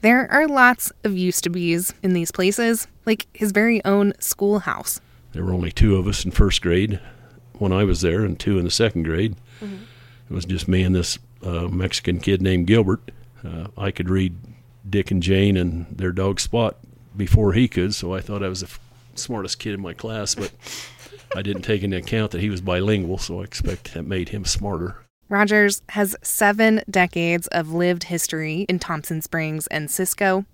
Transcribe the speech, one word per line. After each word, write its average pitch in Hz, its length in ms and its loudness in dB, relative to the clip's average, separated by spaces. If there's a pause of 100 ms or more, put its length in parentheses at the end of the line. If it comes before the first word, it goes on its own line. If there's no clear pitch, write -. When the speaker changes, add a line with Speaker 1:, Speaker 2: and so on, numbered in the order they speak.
Speaker 1:
There 240 300 6
are 302 160 4
lots 254 440 4 (120)
of 202 120 0
used 180 280 0
to 180 80 0
be's 175 500 0
in 185 120 2
these 170 180 0
places, 220 560 2 (180)
like 220 260 0
his 214 200 -2
very 214 340 2
own 202 340 4
schoolhouse. - 800 -2 (340)
Speaker 2:
There 85 120 -4
were 92 80 0
only 87 180 -2
two 101 260 6
of 90 100 0
us - 180 -2
in 92 60 -2
first - 320 4
grade 92 360 2 (600)
when 98 120 2
I 92 120 4
was 87 180 2
there 92 240 2
and 90 120 -2
two 101 200 0
in 87 80 0
the 87 60 0
second 104 320 0
grade. 92 320 -2 (260)
Speaker 1:
Mm-hmm. 202 220 -12 (460)
Speaker 2:
It - 40 -8
was 90 100 -4
just 90 240 -4
me 92 140 4
and 92 140 4
this, - 240 -2 (240)
uh, 87 240 -4
Mexican 90 520 -2
kid 95 220 2
named 92 240 2
Gilbert. 104 460 2 (340)
Uh, 82 220 -10 (100)
I 98 140 -4
could 90 180 -4
read 95 260 2 (540)
Dick 98 220 0
and 95 100 2
Jane 95 340 4
and 87 320 -2
their 92 240 -4
dog 95 280 -2
Spot 117 360 0 (400)
before 104 380 4
he 120 140 4
could, 98 260 0
so 90 200 -6
I 95 80 -6
thought 101 200 -8
I 95 60 -4
was 92 140 -6
the 87 40 -10
f-, - 140 -16 (360)
smartest 101 440 -8
kid 107 160 -6
in 98 60 -8
my 87 120 -10
class, 110 400 -6
but 98 180 -8 (840)
I 95 80 -6
didn't 98 180 -4
take 104 220 -2
into 95 140 -2
account 107 340 -4
that 87 100 -6
he 104 80 0
was 95 100 -4
bilingual, 92 600 0
so 87 220 -8
I - 20 -8
expect - 500 -6
that 82 140 -8
made 90 220 -4
him 104 160 -8
smarter. 92 520 -4 (320)
Speaker 1:
Rogers 202 600 2
has 208 340 -2
seven 214 680 2
decades 170 580 0
of 160 240 -4
lived 175 340 0
history 160 640 -4
in 180 120 0
Thompson 160 420 -6
Springs 156 460 -4
and 151 240 -6
Cisco. 190 640 0